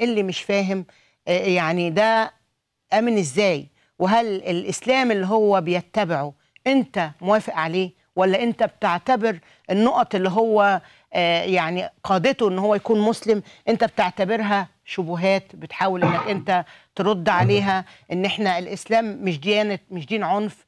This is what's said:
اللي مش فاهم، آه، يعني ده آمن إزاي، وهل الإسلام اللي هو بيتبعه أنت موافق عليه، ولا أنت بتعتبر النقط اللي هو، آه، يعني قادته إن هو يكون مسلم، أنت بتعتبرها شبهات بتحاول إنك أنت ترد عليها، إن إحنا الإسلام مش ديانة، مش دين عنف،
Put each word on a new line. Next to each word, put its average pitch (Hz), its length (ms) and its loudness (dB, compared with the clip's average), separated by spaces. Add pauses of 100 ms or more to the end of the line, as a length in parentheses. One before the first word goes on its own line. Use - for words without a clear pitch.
اللي 226 220 0
مش 185 200 -6
فاهم، 196 420 -2 (440)
آه، 180 180 0
يعني 175 440 0
ده 220 420 2 (600)
آمن 220 260 2
إزاي، 160 480 0 (320)
وهل 220 280 2
الإسلام 196 840 -2
اللي 190 160 0
هو 208 340 2
بيتبعه 170 720 -2 (340)
أنت 220 440 0 (100)
موافق 202 340 0
عليه، 165 360 -2 (260)
ولا 190 260 2
أنت 233 200 -2
بتعتبر 208 760 0 (320)
النقط 226 440 2
اللي 185 140 0
هو، 202 520 2 (340)
آه، 170 280 2
يعني 180 460 -2 (160)
قادته 202 440 2
إن 185 100 0
هو 208 160 2
يكون 208 260 0
مسلم، 214 420 0 (260)
أنت 233 160 0
بتعتبرها 202 840 -2 (160)
شبهات 185 720 -2
بتحاول 180 480 -2
إنك 170 240 0
أنت 180 360 -2 (300)
ترد 180 340 0
عليها، 190 560 2 (280)
إن 185 120 -2
إحنا 190 340 -2
الإسلام 208 640 -4
مش 170 180 -2
ديانة، 208 380 0 (120)
مش 170 160 -10
دين 214 160 -4
عنف، 196 460 -4